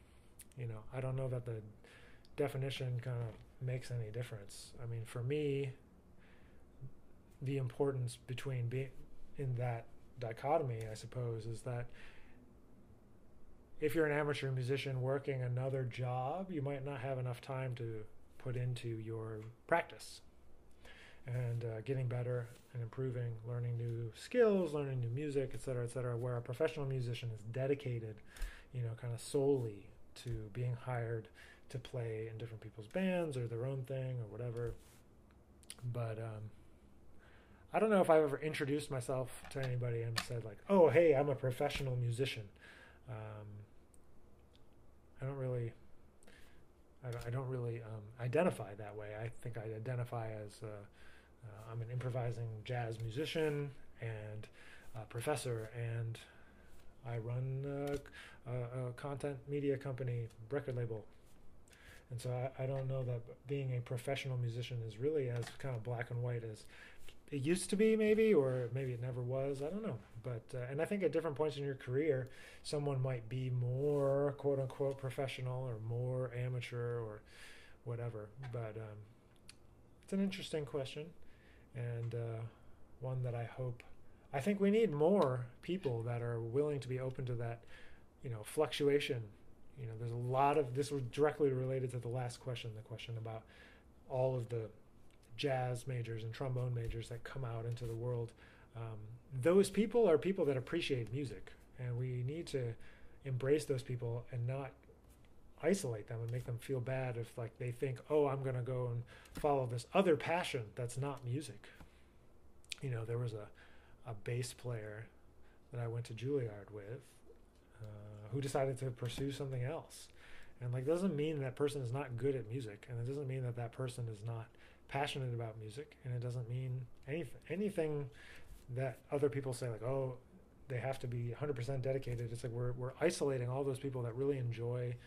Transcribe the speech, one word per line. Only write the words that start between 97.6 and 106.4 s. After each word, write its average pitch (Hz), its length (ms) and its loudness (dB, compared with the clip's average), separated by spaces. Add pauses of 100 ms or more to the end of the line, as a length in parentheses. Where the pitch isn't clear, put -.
into 120 220 -2
the 113 80 -2
world. 120 380 0 (440)
Um, 113 220 -6 (420)
those 190 300 8
people 220 380 6
are 156 100 12
people 175 260 4
that 139 140 6
appreciate 123 540 0
music, 117 400 -4 (260)
and 123 180 -2
we 127 300 0
need 156 220 -2
to 120 260 0 (500)
embrace 135 400 4
those 131 180 2
people 120 480 -2
and 120 160 -2
not 135 260 -2 (920)
isolate 139 440 4
them 113 140 -4
and 117 100 -2
make 123 140 -2